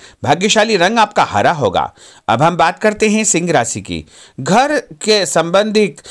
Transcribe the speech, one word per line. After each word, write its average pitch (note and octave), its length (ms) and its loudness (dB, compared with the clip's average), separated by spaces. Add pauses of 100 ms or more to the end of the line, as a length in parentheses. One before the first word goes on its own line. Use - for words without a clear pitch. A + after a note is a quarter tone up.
(240)
भाग्यशाली G#3 540 0
रंग G#3 220 2
आपका G#3+ 260 2
हरा G#2+ 280 0
होगा। F2+ 380 -2 (360)
अब A#2 140 2
हम E3+ 160 2
बात E3 220 0
करते G#3+ 300 0
हैं G#3+ 160 0
सिंह E3+ 260 -2
राशि A#2 300 0
की। D#2+ 220 -10 (340)
घर A#3+ 400 0 (240)
के G#3 240 0
संबंधी G3 640 0 (240)